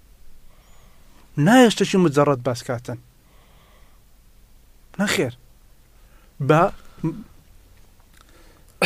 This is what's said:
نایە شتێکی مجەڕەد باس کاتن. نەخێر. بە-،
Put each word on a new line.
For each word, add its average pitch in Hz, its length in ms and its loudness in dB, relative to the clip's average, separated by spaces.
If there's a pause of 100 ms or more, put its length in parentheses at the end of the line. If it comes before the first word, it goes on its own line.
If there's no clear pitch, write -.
(1500)
نایە 240 280 6
شتێکی 196 300 -2
مجەڕەد 143 420 2
باس 123 160 -4
کاتن. 120 360 -10 (2000)
نەخێر. 180 340 -4 (1120)
بە-، 165 240 2 (2250)